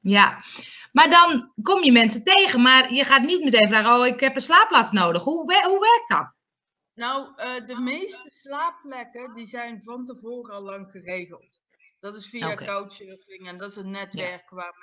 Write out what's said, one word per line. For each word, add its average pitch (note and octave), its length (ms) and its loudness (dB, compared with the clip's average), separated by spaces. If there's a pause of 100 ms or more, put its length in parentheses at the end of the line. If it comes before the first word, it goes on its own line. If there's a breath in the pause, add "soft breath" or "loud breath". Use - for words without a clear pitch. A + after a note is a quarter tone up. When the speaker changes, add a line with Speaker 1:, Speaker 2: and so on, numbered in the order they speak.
Speaker 1:
Ja. G3 400 2 (500 loud breath)
Maar D4+ 180 4
dan E4+ 520 4
kom F#4 220 0
je C4+ 80 6
mensen A3+ 320 2
tegen, F#4 380 2
maar C4 320 4
je C#4 120 0
gaat C4+ 160 4
niet E4 220 -2
meteen A3 240 4
vragen, A3 320 2
"Oh, B3 60 2
ik B3 140 0
heb C4 160 -2
een C4+ 60 -6
slaapplaats D#4+ 500 2
nodig." F3 320 0
Hoe D#4+ 220 -4
we-, F4+ 220 2
hoe G4 120 0
werkt A4+ 300 2
dat? D#3 240 -4 (600)
Speaker 2:
Nou, C4+ 420 -10
eh, B3 300 -12
de A#3+ 160 -12
meeste D#4+ 500 -10
slaapplekken, C4+ 1000 -14
die A3+ 120 -18
zijn A#3 380 -16
van B3 220 -16
tevoren A#3 500 -18
al G3+ 60 -16
lang G3 300 -18
geregeld. F3 720 -18 (380)
Dat G#3 160 -16
is G3+ 140 -20
via A3+ 220 -10
Speaker 1:
Oké. G3 140 -14
Speaker 2:
couchsurfing G3 840 -16
en F3+ 100 -18
dat G3 120 -16
is G3+ 80 -20
een F#3+ 140 -16
netwerk F#3+ 580 -14
Speaker 1:
Ja. F#3 60 -20
Speaker 2:
waar F3 280 -18